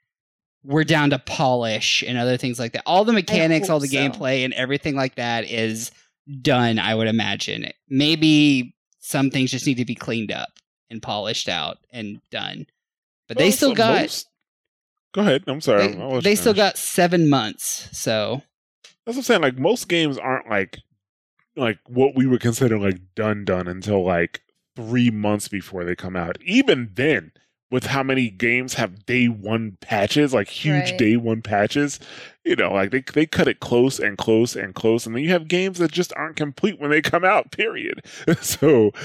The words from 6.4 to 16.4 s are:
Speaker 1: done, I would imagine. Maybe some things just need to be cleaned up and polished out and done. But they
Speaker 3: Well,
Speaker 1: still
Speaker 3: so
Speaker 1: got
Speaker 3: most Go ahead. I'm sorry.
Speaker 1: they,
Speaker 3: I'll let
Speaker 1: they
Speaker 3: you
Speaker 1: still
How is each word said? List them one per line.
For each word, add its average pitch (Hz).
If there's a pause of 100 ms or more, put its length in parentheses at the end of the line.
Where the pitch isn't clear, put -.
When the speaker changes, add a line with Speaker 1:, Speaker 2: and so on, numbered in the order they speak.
Speaker 1:
done, 120
I 107
would 113
imagine. 104 (180)
Maybe 147 (260)
some 139
things 131
just 127
need 131
to 123
be 120
cleaned 113
up - (420)
and 113
polished 107
out 82 (140)
and 110 (100)
done. 101 (600)
But 113
they 143
Speaker 3:
Well, 202
Speaker 1:
still 269
Speaker 3:
so 226
Speaker 1:
got 226
Speaker 3:
most - (840)
Go 190
ahead. 170
I'm 139
sorry. 101
Speaker 1:
they, 95
Speaker 3:
I'll 131
let 120
Speaker 1:
they 202
Speaker 3:
you 214
Speaker 1:
still 214